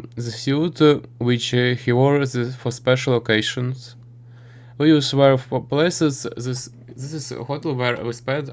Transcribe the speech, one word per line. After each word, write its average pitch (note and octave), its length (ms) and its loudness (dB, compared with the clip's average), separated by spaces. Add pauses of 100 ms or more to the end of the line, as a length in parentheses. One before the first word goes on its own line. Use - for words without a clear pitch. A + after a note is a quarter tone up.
(160)
the A#2+ 160 -8 (100)
suit D3+ 360 -2 (400)
which A#2+ 280 0 (360)
he B2 100 0
wore C#3 340 4
the, B2 340 -4
for A#2+ 120 -4
special B2+ 420 0
occasions. A#2+ 800 -2 (840)
We D3+ 120 2
use D3 260 4
where C#3 240 6
for B2+ 220 -4
places. D3+ 640 0 (100)
This, B2+ 320 -6 (320)
this C#3 120 -10
is D#3 180 -10
hotel C#3 460 -6
where B2 280 0
we A#2 80 -4
spent C3+ 400 -6